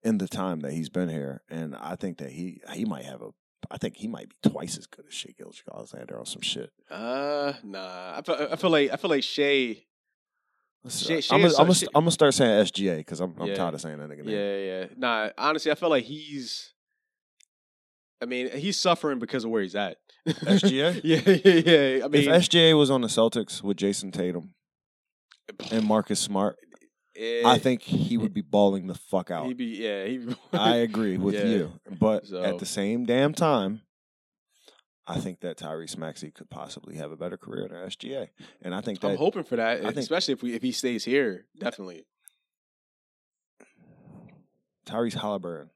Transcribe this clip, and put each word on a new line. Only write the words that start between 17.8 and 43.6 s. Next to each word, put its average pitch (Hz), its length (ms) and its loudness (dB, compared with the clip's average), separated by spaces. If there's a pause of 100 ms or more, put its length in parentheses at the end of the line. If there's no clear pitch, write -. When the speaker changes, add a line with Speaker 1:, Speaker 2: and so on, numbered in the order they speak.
Speaker 2:
I 123 40 -6
mean, 123 260 -4
he's 180 280 -4
suffering 156 420 2
because 120 240 -4
of 113 60 -4
where 113 120 0
he's 95 140 -6
at. 101 220 -4 (280)
<laughs> - 200 -2
Speaker 1:
S 196 160 6
G 139 180 4
A? 165 120 2 (120)
Speaker 2:
Yeah, 160 220 4
yeah, 196 180 8
yeah. 160 600 8
I 139 40 -4
mean 147 140 6
Speaker 1:
If 139 60 4
S 170 200 6
G 165 220 8
A 160 40 8
was 147 160 6
on 135 100 4
the 117 80 -2
Celtics 113 540 2
with 98 140 -2
Jason 98 340 -2
Tatum 87 440 -4 (1160)
and 110 160 2
Marcus 104 340 2
Smart, 101 360 -2 (580)
Speaker 2:
Eh, 117 300 -4
Speaker 1:
I 120 140 6
think 120 240 0
he - 340 -2
would 104 160 -2
be 104 80 -4
balling 98 460 2
the 92 80 -8
fuck - 360 -6
out. 82 160 -4
Speaker 2:
He'd 123 120 -8
be, 123 80 -6
yeah, 104 400 -6
he'd 123 220 -6
be 123 60 -6 (100)
<laughs> - 100 -12
Speaker 1:
I 117 220 4
agree 107 420 0
with 98 160 0
Speaker 2:
Yeah. 104 100 -2
Speaker 1:
you. 95 280 0 (280)
But 107 260 2
Speaker 2:
So 92 160 -8
Speaker 1:
at 87 160 -2
the 95 60 -8
same 104 400 -2
damn 135 300 2
time, 113 480 2 (1200)
I 85 120 -4
think 92 220 -8
that 85 180 -8
Tyrese 80 400 -10
Maxey 78 320 -10
could - 180 -20
possibly - 480 -16
have 76 160 -10
a 80 40 -14
better 90 200 -8
career - 320 -10
than 85 160 -16
S 98 120 -12
G - 180 -12
A. 131 160 -8 (320)
And 90 120 -8
I 98 60 -6
think 107 200 -8
that 101 100 -2
Speaker 2:
I'm 98 80 -2
hoping 165 240 0
for - 140 -6
that, 113 240 0
Speaker 1:
I 90 60 -4
think 143 120 -4
Speaker 2:
especially 147 340 -2
if 127 100 -4
we, 123 120 -4
if 113 80 -6
he 127 100 -2
stays 120 320 -4
here, 117 400 0 (140)
definitely. 92 480 -8 (2750)